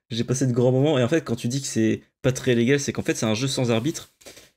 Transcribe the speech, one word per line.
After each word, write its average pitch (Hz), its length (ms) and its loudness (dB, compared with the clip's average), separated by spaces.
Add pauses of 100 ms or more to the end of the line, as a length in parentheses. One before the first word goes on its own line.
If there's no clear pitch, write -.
(100)
J'ai 117 140 -4
passé 135 220 0
de 131 60 2
grands 127 200 4
moments. 135 260 2
Et 123 60 4
en 113 40 0
fait, 165 140 2
quand 113 140 -4
tu 120 120 -4
dis 135 140 -2
que - 60 -8
c'est 110 340 0 (180)
pas 131 120 0
très 127 220 0
légal, 123 260 2
c'est 113 120 -6
qu'en - 100 -6
fait, 160 120 -2
c'est - 120 -4
un 110 80 2
jeu 127 140 -4
sans 131 220 -2
arbitre. 117 420 -2 (440)